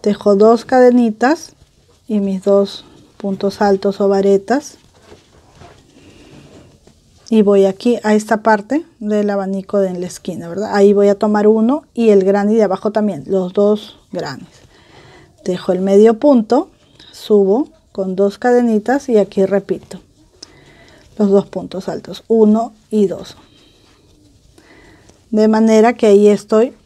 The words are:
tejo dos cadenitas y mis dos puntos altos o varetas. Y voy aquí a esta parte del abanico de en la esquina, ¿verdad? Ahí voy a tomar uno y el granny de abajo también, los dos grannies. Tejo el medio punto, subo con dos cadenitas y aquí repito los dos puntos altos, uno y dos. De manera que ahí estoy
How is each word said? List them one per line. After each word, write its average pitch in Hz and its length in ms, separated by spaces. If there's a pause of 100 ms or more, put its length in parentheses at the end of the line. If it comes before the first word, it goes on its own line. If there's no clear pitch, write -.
tejo 208 360
dos 226 280
cadenitas 247 880 (560)
y 214 120
mis 196 240
dos 202 420 (320)
puntos 196 420
altos 196 400
o 202 80
varetas. 196 680 (2500)
Y 220 120
voy 196 220
aquí 196 380
a 214 120
esta 214 280
parte 220 420 (160)
del 208 300
abanico 196 500
de 190 80
en 180 120
la 180 60
esquina, 170 420
¿verdad? 196 260
Ahí 202 180
voy 202 160
a 202 100
tomar 208 280
uno 226 460
y 233 180
el 202 120
granny 202 320
de 226 80
abajo 190 280
también, 208 360
los 185 260
dos 208 460 (140)
grannies. 160 380 (920)
Tejo 185 300
el 180 80
medio 202 380
punto, 269 520 (440)
subo 208 560 (220)
con 190 240
dos 202 220
cadenitas 240 680
y 226 100
aquí 196 280
repito 190 540 (1160)
los 202 140
dos 196 160
puntos 180 420
altos, - 380
uno 220 460 (180)
y 214 160
dos. - 300 (1900)
De 214 160
manera 220 460
que 226 140
ahí 208 200
estoy 214 480 (120)